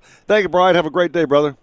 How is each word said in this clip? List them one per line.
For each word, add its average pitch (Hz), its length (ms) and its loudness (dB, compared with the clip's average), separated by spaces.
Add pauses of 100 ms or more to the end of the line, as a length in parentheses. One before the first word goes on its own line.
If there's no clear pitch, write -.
(280)
Thank 208 160 0
you, 180 60 -8
Brian. 180 260 2
Have 170 100 0
a 156 40 -8
great 170 220 -2
day, 165 140 -2
brother. 143 380 0